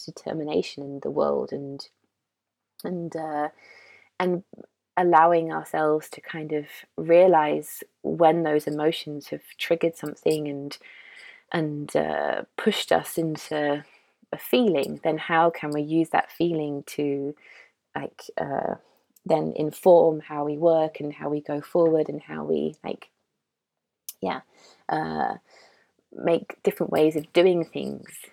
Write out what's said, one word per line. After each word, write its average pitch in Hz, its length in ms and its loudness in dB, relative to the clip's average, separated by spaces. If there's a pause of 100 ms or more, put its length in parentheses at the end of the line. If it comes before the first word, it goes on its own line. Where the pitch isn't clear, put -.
determination 156 760 -6
in 139 180 -10
the 147 100 -4
world, 143 400 -2
and, 139 360 -10 (960)
and, 170 320 -6
uh, 151 340 -4 (720)
and 180 240 0 (540)
allowing 170 540 6
ourselves 156 580 -2
to - 100 -16
kind 156 320 -10
of 151 140 -4 (320)
realize 160 840 4 (180)
when 165 420 4
those 151 240 0
emotions 151 600 -4
have 147 120 -10 (160)
triggered 165 380 0
something 151 520 -6
and, 143 300 -10 (760)
and, 147 420 -4
uh, - 460 -2 (160)
pushed - 340 -2
us 165 260 0
into 151 680 -2 (480)
a - 60 -6
feeling, 156 680 0
then 160 140 0
how 165 320 2
can 156 220 -4
we 147 100 -2
use 160 280 0
that - 220 -2
feeling 151 540 -2
to, 143 500 -4 (600)
like, - 280 -10 (140)
uh, - 380 -4 (500)
then 160 300 0
inform 160 640 4
how 151 240 -8
we 147 140 -4
work 160 420 2
and 151 140 -8
how 147 160 -8
we 147 100 -2
go 147 220 -6
forward 160 480 2
and 147 140 -8
how 156 200 -10
we, 156 400 -2
like, - 260 -12 (1120)
yeah, 180 200 -6 (480)
uh, 156 460 -2 (760)
make - 520 -2
different - 280 -2
ways 160 240 4
of 151 160 -6
doing 175 320 6
things 139 460 -10 (240)